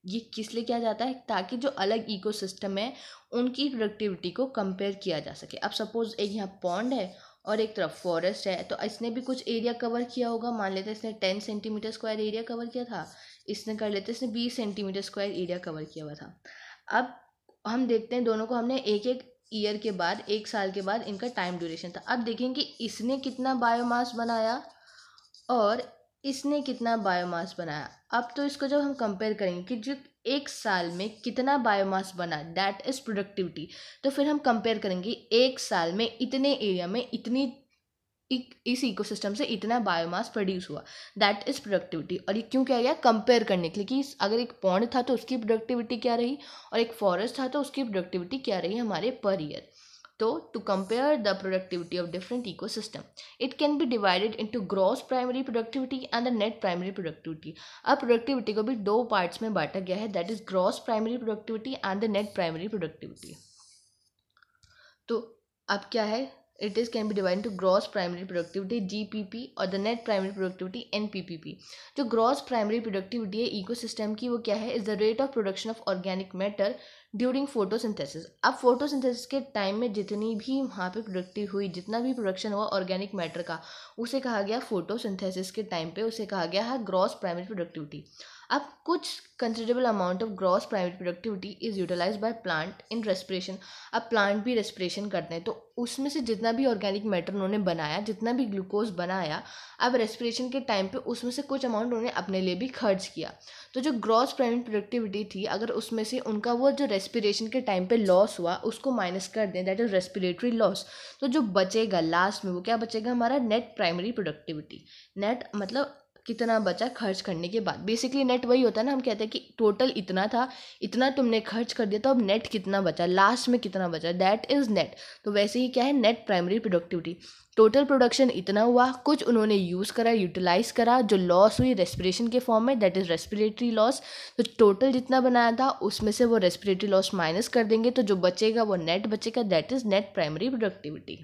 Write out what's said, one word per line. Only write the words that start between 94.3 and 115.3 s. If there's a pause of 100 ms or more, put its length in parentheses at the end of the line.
भी
रेस्पिरेशन
करते
हैं,
तो
उसमें
से
जितना
भी
ऑर्गेनिक
मैटर
उन्होंने
बनाया,
जितना
भी
ग्लूकोज
बनाया, (380)
अब
रेस्पिरेशन
के
टाइम
पे
उसमें
से
कुछ
अमाउंट
उन्होंने
अपने
लिए
भी
खर्च
किया। (420)
तो
जो
ग्रॉस
प्राइमरी
प्रोडक्टिविटी
थी,
अगर
उसमें
से
उनका
वो
जो
रेस्पिरेशन
के
टाइम
पे
लॉस
हुआ,
उसको
माइनस
कर
दें,
that
is
respiratory
loss, (420)
तो
जो
बचेगा
लास्ट
में,
वो
क्या
बचेगा
हमारा?
नेट (120)
प्राइमरी
प्रोडक्टिविटी। (320)
नेट (120)